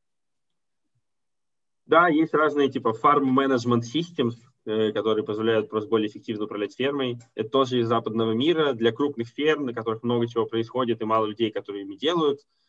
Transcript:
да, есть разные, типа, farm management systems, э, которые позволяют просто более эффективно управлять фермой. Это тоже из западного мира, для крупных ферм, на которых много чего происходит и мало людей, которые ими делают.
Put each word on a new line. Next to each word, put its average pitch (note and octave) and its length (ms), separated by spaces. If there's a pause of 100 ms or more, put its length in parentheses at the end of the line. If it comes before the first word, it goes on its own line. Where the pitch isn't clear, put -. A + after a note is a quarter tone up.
(1900)
да, E3 220
есть D#3 260
разные, D3 360
типа, A#2+ 320
farm C#3+ 320
management B2 480
systems, B2 540 (300)
э, A2 260
которые G#2+ 340
позволяют A2 440
просто G#2+ 200
более G#2+ 180
эффективно G#2+ 380
управлять G#2 300
фермой. C3 440 (160)
Это A2 140
тоже B2+ 300
из A#2 80
западного A2+ 460
мира, D3 400
для A2+ 180
крупных C#3 380
ферм, D3 360
на A#2+ 80
которых A2+ 300
много A#2+ 240
чего A#2 180
происходит A#2 560
и A2+ 40
мало A2 200
людей, G#2+ 260
которые G2+ 320
ими G2 120
делают. D3 460 (280)